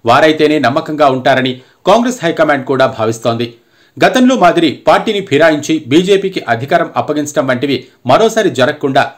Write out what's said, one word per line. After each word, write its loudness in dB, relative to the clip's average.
వారైతేనే 2
నమ్మకంగా 0
ఉంటారని -2
కాంగ్రెస్ 0
హైకమాండ్ -2
కూడా 0
భావిస్తోంది. -4
గతంలో 2
మాదిరి 2
పార్టీని 0
ఫిరాయించి 0
బీజేపీకి 0
అధికారం -2
అప్పగించడం -4
వంటివి -2
మరోసారి 2
జరగకుండా 0